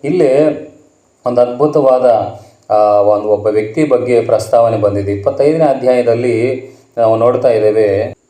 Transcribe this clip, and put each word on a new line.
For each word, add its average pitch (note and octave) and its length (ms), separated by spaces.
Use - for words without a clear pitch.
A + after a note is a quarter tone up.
ಇಲ್ಲೇ D3 380
ಒಂದು B2 140
ಅದ್ಭುತವಾದ, B2+ 640
ಆ, G#2 260
ಒಂದು G#2 280
ಒಬ್ಬ G#2 180
ವ್ಯಕ್ತಿ G#2+ 380
ಬಗ್ಗೆ B2 360
ಪ್ರಸ್ತಾವನೆ A2+ 560
ಬಂದಿದೆ. G2+ 360
ಇಪ್ಪತ್ತೈದನೇ C#3 520
ಅಧ್ಯಾಯದಲ್ಲಿ B2 1000
ನಾವು A2+ 200
ನೋಡ್ತಾ A#2+ 320
ಇದ್ದೇವೆ G#2+ 680